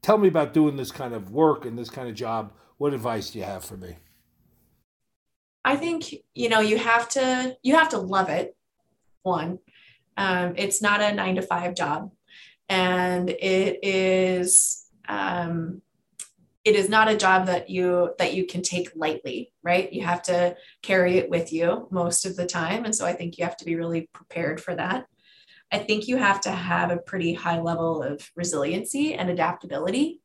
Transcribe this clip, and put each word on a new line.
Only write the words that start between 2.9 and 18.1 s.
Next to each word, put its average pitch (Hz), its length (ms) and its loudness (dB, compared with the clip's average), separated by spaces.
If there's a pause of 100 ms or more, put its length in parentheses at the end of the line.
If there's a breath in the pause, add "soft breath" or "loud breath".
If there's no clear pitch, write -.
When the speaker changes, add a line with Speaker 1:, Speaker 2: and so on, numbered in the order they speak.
Speaker 1:
advice 113 380 -4
do 113 80 -12
you 95 60 -6
have 92 200 -8
for 101 120 -14
me? 90 200 -14 (1700)
Speaker 2:
I 277 120 2
think, 330 360 -4 (220)
you 240 140 -2
know, 220 100 4
you 214 180 4
have 233 340 2
to, 254 520 0
you 269 140 4
have 320 140 4
to 220 80 -2
love 190 320 0
it. - 260 -4 (640)
One, 175 360 -2 (580 soft breath)
um, 180 400 0
it's 196 240 -2
not 208 220 4
a 208 100 2
nine-to-five 185 640 -2
job, 160 380 -4 (560 loud breath)
and 180 600 2
it 190 540 0
is, 185 1040 2 (200)
um, 180 760 -4 (840)
it 214 120 6
is 190 120 2
not 220 220 6
a 214 60 4
job 185 300 4
that 180 220 -2
you, 180 500 2